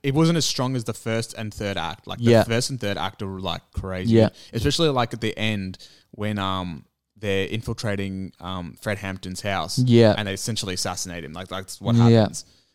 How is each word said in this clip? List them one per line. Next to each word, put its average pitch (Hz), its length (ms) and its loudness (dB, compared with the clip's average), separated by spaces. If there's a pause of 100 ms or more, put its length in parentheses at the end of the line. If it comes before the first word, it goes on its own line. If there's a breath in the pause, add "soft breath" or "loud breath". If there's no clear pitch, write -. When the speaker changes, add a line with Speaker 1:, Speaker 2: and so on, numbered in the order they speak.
Speaker 1:
it 139 100 0
wasn't 165 240 4
as 147 80 0
strong 131 300 -2
as 120 100 -4
the 113 80 -6
first 113 440 -4
and 110 160 -8
third 98 240 -6
act. 82 300 -8
Like, 98 120 -8
the 117 120 2
Speaker 2:
Yeah. 110 120 10
Speaker 1:
first 113 260 0
and 131 100 -8
third 101 180 -4
act 95 240 -6
are, 95 180 -6
like, 87 220 -6 (120)
crazy. 95 420 -2
Speaker 2:
Yeah. 110 140 8 (240 loud breath)
Speaker 1:
Especially, 143 360 0
like, 123 240 0
at 113 80 -10
the 110 160 -4
end 101 400 -4 (340 soft breath)
when, 104 260 -6
um, 92 480 -4 (320)
they're 98 300 -2
infiltrating, 98 920 -6
um, 90 400 -10
Fred 104 200 -4
Hampton's 92 420 -10
house. 92 380 -4
Speaker 2:
Yeah. 117 380 8
Speaker 1:
And 104 120 -4
they 98 40 -4
essentially 98 400 -6
assassinate 87 520 -6
him. 76 80 -14
Like, 92 160 -12
that's 95 320 -12
what 117 140 2
Speaker 2:
Yeah. 117 140 8
Speaker 1:
happens. 113 360 4 (300)